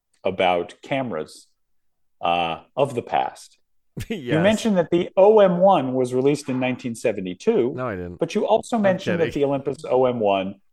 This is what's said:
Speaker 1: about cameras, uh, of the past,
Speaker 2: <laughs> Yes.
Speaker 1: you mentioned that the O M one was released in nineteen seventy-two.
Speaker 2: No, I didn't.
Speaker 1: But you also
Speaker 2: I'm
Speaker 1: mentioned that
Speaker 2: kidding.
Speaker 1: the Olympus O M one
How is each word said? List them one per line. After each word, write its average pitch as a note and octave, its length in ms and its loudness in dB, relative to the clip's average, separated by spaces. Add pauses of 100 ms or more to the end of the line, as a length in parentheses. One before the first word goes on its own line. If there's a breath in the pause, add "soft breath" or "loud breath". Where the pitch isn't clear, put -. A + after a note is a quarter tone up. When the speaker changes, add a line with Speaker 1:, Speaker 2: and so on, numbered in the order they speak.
(220)
Speaker 1:
about F2+ 600 0
cameras, A2 680 -8 (720)
uh, E2+ 400 -2 (160)
of C3 180 -2
the A#2 80 -6
past, - 560 -6 (380)
Speaker 2:
<laughs> - 120 -10
Yes. A3 100 -8
Speaker 1:
you C#3+ 220 -2
mentioned G#3 380 2
that E3 120 0
the F3 260 0
O G#3+ 220 8
M F#3 200 6
one F3 360 4
was B2+ 180 -2
released C#3 360 0
in C3 100 -4
nineteen B2+ 380 -4
seventy-two. A2+ 800 -2
Speaker 2:
No, B2+ 100 -6
I A2+ 80 -6
didn't. F2+ 220 -8
Speaker 1:
But - 180 -4
you G#3+ 100 -2
also A3 300 -2
Speaker 2:
I'm A3+ 80 0
Speaker 1:
mentioned F#3 380 0
that E3 60 0
Speaker 2:
kidding. C#3+ 160 -4
Speaker 1:
the C#3 40 4
Olympus C#3 420 -4
O B2+ 180 4
M A#2+ 120 0
one G2 380 0 (160)